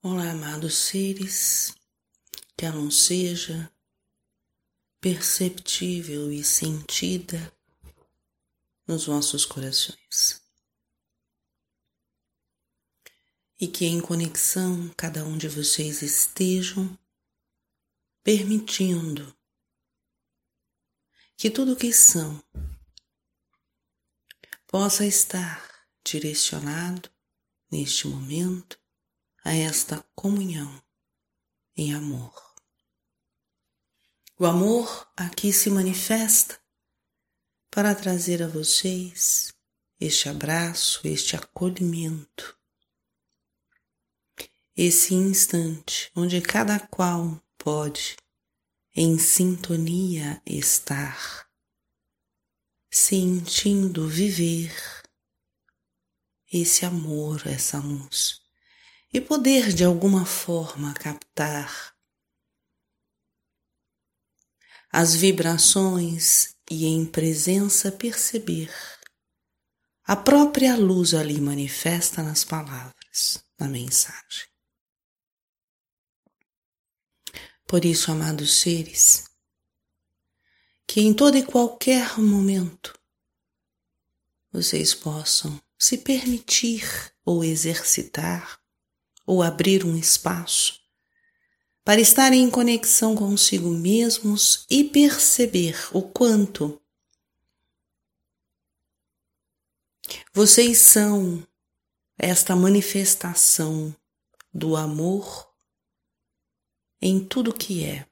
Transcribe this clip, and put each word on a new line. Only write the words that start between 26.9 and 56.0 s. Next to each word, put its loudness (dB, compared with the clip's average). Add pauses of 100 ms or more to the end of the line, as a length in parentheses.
neste -4
momento -8 (680)
a -2
esta -4
comunhão -6 (960)
em -4
amor. -10 (2000)
O -2
amor 0
aqui -4
se 2
manifesta 0 (1120)
para 2
trazer -2
a -4
vocês -2 (460)
este -2
abraço, -4
este -4
acolhimento, -6 (2250)
esse 2
instante -2
onde -2
cada 0
qual -4 (160)
pode, -6 (800)
em 4
sintonia, -2
estar, -4 (1400)
sentindo 0
viver -2 (1800)